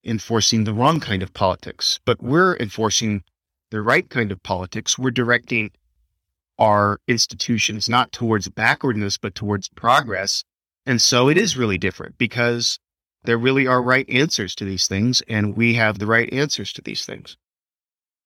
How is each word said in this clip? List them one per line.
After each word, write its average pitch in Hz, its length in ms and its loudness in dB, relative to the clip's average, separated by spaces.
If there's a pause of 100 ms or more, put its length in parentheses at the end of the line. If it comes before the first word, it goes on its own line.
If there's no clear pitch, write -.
enforcing 113 600 0
the 107 100 -2
wrong 139 240 2
kind 101 240 -4
of 92 100 -8
politics. - 720 -2
But 120 160 0
we're 170 360 2
enforcing 107 640 -2 (480)
the 107 100 -4
right 123 300 2
kind 110 220 -2
of 92 100 -10
politics. 92 560 -4
We're 127 140 0
directing 117 580 -2 (880)
our 104 480 4
institutions 117 840 -2
not 120 220 2
towards 110 380 -2
backwardness, 110 680 0
but - 180 -8
towards 101 320 -4
progress. 113 760 0 (420)
And 123 160 0
so 127 280 4
it 156 100 4
is 180 180 0
really 104 220 0
different, - 400 -6
because 120 640 -2 (440)
there 117 140 2
really 131 280 2
are 127 160 4
right 127 260 2
answers 123 480 0
to - 80 -8
these 95 240 -4
things, 113 400 0
and 104 280 -2
we 117 180 2
have 110 240 2
the 104 80 -4
right 113 260 0
answers 131 420 -4
to - 80 -16
these - 240 -10
things. - 300 -16 (880)